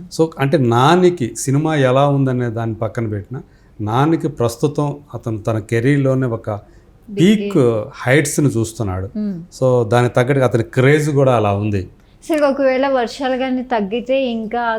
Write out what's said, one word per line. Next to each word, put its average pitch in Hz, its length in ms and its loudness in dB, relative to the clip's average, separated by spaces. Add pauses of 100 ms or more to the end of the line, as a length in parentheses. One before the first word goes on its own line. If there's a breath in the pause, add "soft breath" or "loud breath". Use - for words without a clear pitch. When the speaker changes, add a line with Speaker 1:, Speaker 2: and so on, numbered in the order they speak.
(180)
Speaker 1:
So 160 80 2 (120)
అంటే 139 200 2
నానికి 139 800 2
సినిమా 156 380 0
ఎలా 135 340 4
ఉందనే 131 420 0
దాన్ని 113 240 -4
పక్కన 110 340 -4
పెట్టినా, 104 340 -8 (380 soft breath)
నానికి 147 480 0
ప్రస్తుతం 143 680 -2 (180)
అతను 113 240 -8
తన 107 200 -2
కెరీర్‌లోనే 131 680 0
ఒక 113 240 -6
Speaker 2:
Big - 680 -12
Speaker 1:
పీక్ 165 640 2 (180)
హైట్స్‌ని 139 460 2
చూస్తున్నాడు. 107 580 -4
Speaker 2:
Hmm. 208 280 -6
Speaker 1:
So 127 540 0
దానికి 123 260 2
తగ్గట్టుగా 131 300 2
అతని 123 180 2
క్రేజ్ 147 480 2
కూడా 135 260 2
అలా 104 160 2
ఉంది. 101 360 -2 (400 soft breath)
Speaker 2:
సార్, 311 120 0
ఒకవేళ 277 480 0
వర్షాలు 262 480 -2
కానీ 254 260 -4
తగ్గితే 240 600 -2
ఇంకా 226 540 -4